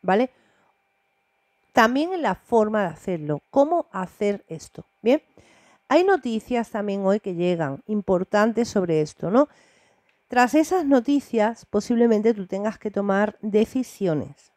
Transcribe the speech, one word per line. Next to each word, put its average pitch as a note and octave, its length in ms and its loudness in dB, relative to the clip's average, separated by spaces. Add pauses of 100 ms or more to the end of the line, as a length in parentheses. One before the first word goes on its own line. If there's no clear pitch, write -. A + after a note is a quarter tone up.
¿vale? G3+ 280 0 (1400)
También C4 400 2
en F4 100 -6
la G3+ 120 -2
forma G#3+ 480 0
de F#3 60 -2
hacerlo, D3+ 640 -6
cómo D4+ 420 0
hacer G3 560 -6
esto, - 360 -16 (180)
¿bien? B3+ 200 2 (680)
Hay D#4+ 160 4
noticias B3 680 -2
también G3+ 340 -4
hoy G3 160 2
que F#3 140 -8
llegan E3 520 -2
importantes G#3 840 0
sobre E3+ 320 0
esto, D3+ 300 -6
¿no? C4+ 180 4 (800)
Tras B3 260 0
esas D#4+ 300 2
noticias, B3 800 0
posiblemente A3+ 680 2
tú G3+ 120 -8
tengas G3+ 320 -6
que G#3+ 120 -8
tomar G3+ 500 -2
decisiones G3 1160 -4